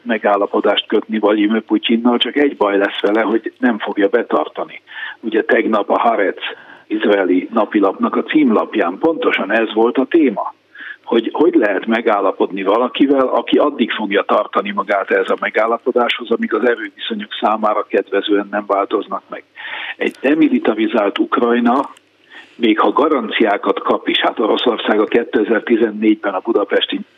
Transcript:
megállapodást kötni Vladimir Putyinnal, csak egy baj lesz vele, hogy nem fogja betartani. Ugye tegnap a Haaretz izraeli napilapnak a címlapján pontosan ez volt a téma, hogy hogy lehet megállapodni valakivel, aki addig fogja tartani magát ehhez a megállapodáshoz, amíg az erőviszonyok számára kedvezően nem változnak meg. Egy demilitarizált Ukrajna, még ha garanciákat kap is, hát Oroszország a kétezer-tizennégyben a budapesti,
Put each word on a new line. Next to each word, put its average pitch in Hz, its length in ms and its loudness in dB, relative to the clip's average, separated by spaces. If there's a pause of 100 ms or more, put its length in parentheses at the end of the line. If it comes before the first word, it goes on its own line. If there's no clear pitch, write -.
megállapodást 104 840 0
kötni 110 320 -2
Vladimir 107 420 2
Putyinnal, 117 560 0
csak 120 180 -2
egy 143 220 0
baj 101 200 2
lesz 98 240 0
vele, 107 200 2
hogy 113 380 -2
nem 120 200 0
fogja 98 280 -2
betartani. - 720 -4 (380)
Ugye 110 240 -2
tegnap 110 460 0
a 95 100 2
Haaretz - 440 0 (440)
izraeli 98 680 2
napilapnak 101 600 0
a 120 80 0
címlapján 120 720 2
pontosan 160 540 0
ez 110 220 0
volt 113 240 2
a 131 80 0
téma, 127 480 2 (580)
hogy - 220 0
hogy 175 200 2
lehet 104 320 2
megállapodni 101 800 0
valakivel, 127 640 2
aki 117 300 0
addig 135 340 0
fogja 98 300 -2
tartani 101 500 -2
magát 101 400 -2
ehhez 95 180 0
a 98 100 0
megállapodáshoz, 117 920 -2
amíg 113 220 -2
az 113 160 0
erőviszonyok 107 720 -6
számára 107 420 0
kedvezően 101 680 -2
nem 104 160 -4
változnak 98 640 -2
meg. 73 140 -14 (540)
Egy - 240 -4
demilitarizált 120 1000 2
Ukrajna, 240 680 0 (680)
még 110 240 2
ha - 120 2
garanciákat 113 880 0
kap - 280 -2
is, - 120 0
hát - 200 -2
Oroszország 110 600 0
a 104 60 2
kétezer-tizennégyben 110 1300 0
a 92 100 -4
budapesti, 101 560 0 (180)